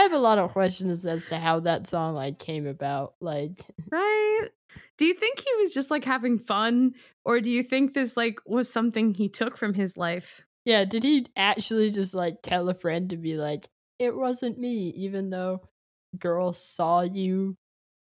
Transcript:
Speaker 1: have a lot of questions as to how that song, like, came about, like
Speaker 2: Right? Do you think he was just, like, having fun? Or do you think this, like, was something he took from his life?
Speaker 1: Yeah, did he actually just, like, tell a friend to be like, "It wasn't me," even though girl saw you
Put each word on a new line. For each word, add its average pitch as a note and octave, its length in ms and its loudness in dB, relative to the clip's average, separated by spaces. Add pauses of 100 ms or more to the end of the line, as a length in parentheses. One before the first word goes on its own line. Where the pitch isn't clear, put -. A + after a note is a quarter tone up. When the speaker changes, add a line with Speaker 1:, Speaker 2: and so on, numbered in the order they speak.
Speaker 1:
have F#4 100 6
a D4+ 60 4
lot A3 200 6
of F#3 140 2
questions F#3 540 0
as E3 200 -4
to E3 120 -4
how E3 220 2
that E3 260 0
song, E3 280 -2
like, C#3+ 240 -6
came D3+ 280 -6
about, C#3 540 -4
like D#3 400 -6 (300)
Speaker 2:
Right? G#4+ 580 2 (500)
Do D4 60 2
you F4 100 4
think A#4 260 -2
he C5 200 0
was G4 140 2
just, C4+ 160 -2
like, D4+ 140 -2
having B3+ 340 0
fun? A#3+ 560 2 (300)
Or A#3+ 160 2
do A3+ 100 -2
you A#3+ 120 2
think C4+ 320 2
this, C4 220 0
like, A#3 300 0
was B3 260 0
something A3+ 420 2
he G3 140 0
took A3+ 300 -4
from G#3 160 -2
his F#3+ 220 -2
life? F3 440 -6 (240)
Speaker 1:
Yeah, A3 220 4
did A3+ 180 0
he C#4 220 4 (100)
actually G#3+ 540 2
just, F#3+ 240 -2
like, F3 280 -2
tell F3+ 260 0
a F3+ 60 0
friend F3+ 360 -2
to E3+ 80 -6
be D#3+ 180 -4
like, D3+ 320 -4 (300)
"It B3 180 -2
wasn't B3 420 -2
me," A#3+ 380 -2
even G3 340 -4
though F#3 380 -4 (500)
girl F3 340 0
saw F3 500 0
you F#3+ 540 -2 (540)